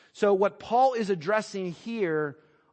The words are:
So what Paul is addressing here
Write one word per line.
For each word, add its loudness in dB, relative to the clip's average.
So 2
what 0
Paul 2
is -4
addressing -2
here -4